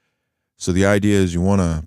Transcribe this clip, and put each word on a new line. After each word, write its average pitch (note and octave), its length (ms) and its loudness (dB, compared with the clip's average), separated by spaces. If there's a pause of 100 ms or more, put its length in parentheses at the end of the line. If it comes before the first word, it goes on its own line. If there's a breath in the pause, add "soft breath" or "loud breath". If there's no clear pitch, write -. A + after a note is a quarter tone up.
(560)
So - 160 -6
the F#2 140 2
idea G2+ 320 2
is F#2+ 160 0
you F2 80 -2
wanna F2 460 -2